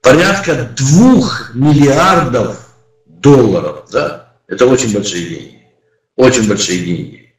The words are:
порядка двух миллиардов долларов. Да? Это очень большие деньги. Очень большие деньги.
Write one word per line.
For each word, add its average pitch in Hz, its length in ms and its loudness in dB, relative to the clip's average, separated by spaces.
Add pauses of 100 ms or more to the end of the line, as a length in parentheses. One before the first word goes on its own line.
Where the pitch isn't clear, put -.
порядка 160 720 0
двух 202 760 2
миллиардов 139 1040 0 (480)
долларов. 117 840 0
Да? 147 420 -8 (140)
Это - 180 0
очень 123 280 0
большие 87 360 -6
деньги. - 340 -16 (520)
Очень 123 320 2
большие 92 360 -4
деньги. - 560 -10